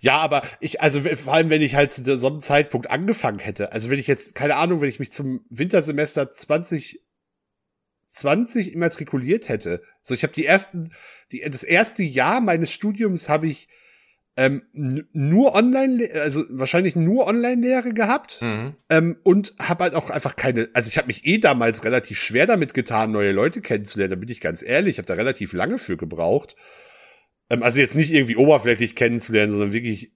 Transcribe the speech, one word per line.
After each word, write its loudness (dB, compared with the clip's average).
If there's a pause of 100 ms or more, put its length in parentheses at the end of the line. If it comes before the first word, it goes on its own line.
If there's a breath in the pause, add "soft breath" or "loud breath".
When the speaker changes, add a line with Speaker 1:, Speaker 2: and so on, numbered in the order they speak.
Speaker 1:
ja, 2
aber 0 (180 loud breath)
ich, -6
also 2
w-, -2
vor -4
allem, 4
wenn 4
ich 0
halt 4
zu -8
der, 0
so -2
einem -2
Zeitpunkt 0
angefangen -2
hätte, -8
also -6
wenn 0
ich -6
jetzt, -2
keine 0
Ahnung, 0
wenn 0
ich -14
mich -8
zum -6
Wintersemester -2
zwanzig -6 (1080)
zwanzig -2
immatrikuliert -2
hätte, -4 (200 soft breath)
so, -6
ich -4
hab -4
die -4
ersten, 0 (420 loud breath)
die, -10
das -8
erste 0
Jahr 0
meines 0
Studiums -4
hab 2
ich, -6 (720 soft breath)
ähm, 2 (120)
n-, -6
nur 4
Online-Le-, 2
also -2
wahrscheinlich 0
nur 2
Online-Lehre 0
gehabt, -2
Speaker 2:
Mhm. -4 (160)
Speaker 1:
ähm, 4
und 4
hab -2
halt 0
auch -2
einfach -4
keine, 0
also 0
ich -2
hab -2
mich -6
eh 4
damals 2
relativ -2
schwer 2
damit 0
getan, -2
neue 2
Leute 0
kennenzulernen, -4
da -4
bin -10
ich -10
ganz -6
ehrlich, 0
ich -8
hab -10
da -4
relativ -4
lange -2
für -6
gebraucht. -2 (960 soft breath)
Ähm, -2
also 2
jetzt 2
nicht 2
irgendwie 4
oberflächlich 4
kennenzulernen, 2
sondern 0
wirklich -6